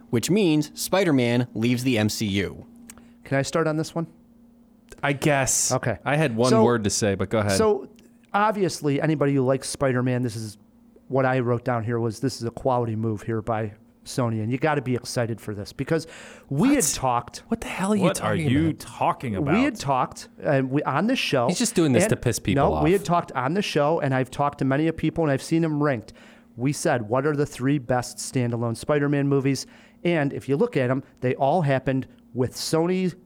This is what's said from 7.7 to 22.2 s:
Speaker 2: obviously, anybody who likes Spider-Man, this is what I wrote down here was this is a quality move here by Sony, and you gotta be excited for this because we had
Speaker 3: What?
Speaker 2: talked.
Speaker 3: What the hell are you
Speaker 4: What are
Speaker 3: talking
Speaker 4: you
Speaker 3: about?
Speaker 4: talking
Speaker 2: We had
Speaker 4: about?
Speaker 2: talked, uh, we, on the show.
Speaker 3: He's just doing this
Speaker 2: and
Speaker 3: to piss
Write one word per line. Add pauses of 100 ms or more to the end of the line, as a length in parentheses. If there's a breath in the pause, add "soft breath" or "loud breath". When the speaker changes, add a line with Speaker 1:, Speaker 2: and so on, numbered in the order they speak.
Speaker 2:
obviously,
anybody
who
likes
Spider-Man,
this
is (480)
what
I
wrote
down
here
was
this
is
a
quality
move
here
by (340)
Sony,
and
you
gotta
be
excited
for
this
because (420 loud breath)
we
had
Speaker 3:
What?
Speaker 2:
talked. (100)
Speaker 3:
What
the
hell
are
you
Speaker 4:
What
are
Speaker 3:
talking
Speaker 4:
you
Speaker 3:
about?
Speaker 4:
talking
Speaker 2:
We
had
Speaker 4:
about?
Speaker 2:
talked, (160)
uh,
we,
on
the
show.
Speaker 3:
He's
just
doing
this
Speaker 2:
and
Speaker 3:
to
piss